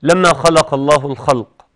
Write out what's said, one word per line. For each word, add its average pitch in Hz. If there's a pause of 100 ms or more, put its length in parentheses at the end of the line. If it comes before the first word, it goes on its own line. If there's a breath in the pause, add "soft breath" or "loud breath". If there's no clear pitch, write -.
لما 175
خلق 156
الله 139
الخلق 131 (100)